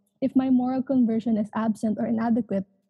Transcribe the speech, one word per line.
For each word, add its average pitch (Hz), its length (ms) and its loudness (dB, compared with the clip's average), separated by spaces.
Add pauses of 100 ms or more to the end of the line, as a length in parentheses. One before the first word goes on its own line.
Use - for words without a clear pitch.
(220)
"If 269 140 -2
my 262 160 2
moral 254 320 2
conversion 226 520 2
is 208 200 -2
absent 220 420 -2
or 233 80 -2
inadequate, 226 600 -2 (240)